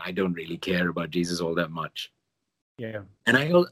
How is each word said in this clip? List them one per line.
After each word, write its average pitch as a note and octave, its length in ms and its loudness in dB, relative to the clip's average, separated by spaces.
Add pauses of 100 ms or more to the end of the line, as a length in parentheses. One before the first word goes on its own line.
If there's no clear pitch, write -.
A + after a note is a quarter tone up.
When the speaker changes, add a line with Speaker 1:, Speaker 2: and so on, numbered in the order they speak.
Speaker 1:
"I F#2+ 60 -6
don't F#2 220 0
really E2 240 -6
care F2+ 320 0
about E2 200 -4
Jesus E2+ 320 -2
all E2 140 0
that E2+ 160 2
much." - 420 -10 (640)
Speaker 2:
Yeah. A2 240 -8 (260)
Speaker 1:
And A#2+ 100 6
I D3 120 2
al-, F3 220 6